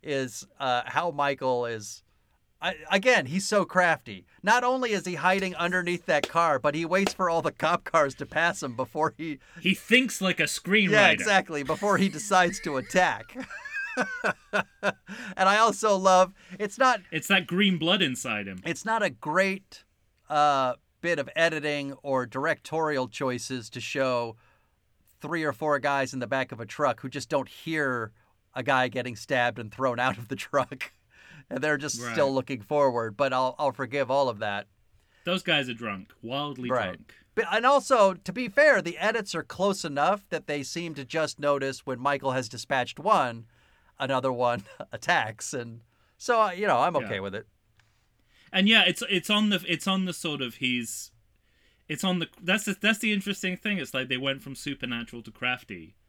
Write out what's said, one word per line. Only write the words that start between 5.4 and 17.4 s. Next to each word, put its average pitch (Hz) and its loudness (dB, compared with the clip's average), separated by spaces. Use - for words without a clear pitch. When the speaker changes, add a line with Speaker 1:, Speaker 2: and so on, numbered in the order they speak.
Speaker 1:
underneath 175 -2
that 147 2
car, 165 2
but 147 0
he 165 -2
waits 190 2
for 185 0
all 165 2
the 147 0
cop 165 0
cars 143 2
to 143 -10
pass 170 0
him 131 -8
before 147 -2
he 151 -8
Speaker 2:
He 175 2
thinks - 2
like 180 0
a 156 4
screenwriter. 196 2
Speaker 1:
Yeah, 208 8
exactly, 180 2
before 180 2
he 190 4
decides 185 2
to 147 -4
attack. 143 0
<laughs> - -10
And 202 -2
I 208 4
also 214 4
love, 185 6
it's 208 -6
not 254 4
Speaker 2:
It's 156 -6
that 190 4